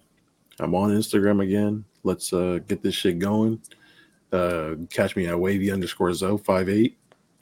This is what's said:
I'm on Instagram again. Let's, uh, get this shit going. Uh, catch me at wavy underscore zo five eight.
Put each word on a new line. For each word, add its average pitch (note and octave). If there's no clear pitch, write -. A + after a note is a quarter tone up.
I'm E2
on G2+
Instagram G#2
again. G#2
Let's, -
uh, F2+
get G2+
this F#2+
shit F2
going. A2
Uh, E2+
catch -
me F2+
at E2+
wavy G2
underscore F2+
zo F#2+
five F#2
eight. A2